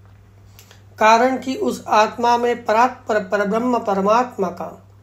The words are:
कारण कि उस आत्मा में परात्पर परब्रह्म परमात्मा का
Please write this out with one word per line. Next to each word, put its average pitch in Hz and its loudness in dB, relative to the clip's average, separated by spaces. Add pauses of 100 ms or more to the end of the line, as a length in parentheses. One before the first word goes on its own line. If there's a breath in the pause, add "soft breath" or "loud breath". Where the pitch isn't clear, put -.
(1000 soft breath)
कारण 233 4
कि 262 -8
उस 233 -4
आत्मा 240 2
में 240 -2
परात्पर 220 0
परब्रह्म 220 -2
परमात्मा 208 0
का 165 -12 (320)